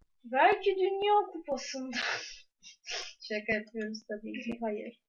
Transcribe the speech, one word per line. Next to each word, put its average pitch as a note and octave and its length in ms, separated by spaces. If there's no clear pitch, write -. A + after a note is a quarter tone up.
Belki F#4+ 520
Dünya G4 380
Kupası'nda. C4 640
<laughs> - 1300
Şaka G#3+ 240
yapıyoruz A3 460
tabii G#3+ 240
ki. A#3 180
Hayır. A3 480